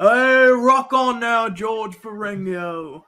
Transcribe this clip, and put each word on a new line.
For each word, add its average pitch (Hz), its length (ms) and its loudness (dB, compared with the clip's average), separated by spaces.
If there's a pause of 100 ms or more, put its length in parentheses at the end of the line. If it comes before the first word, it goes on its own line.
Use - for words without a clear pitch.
Hey, 254 480 4
rock 254 440 2
on 254 280 0
now, 233 280 0
George 214 480 -6
Ferrigno. 180 1120 -10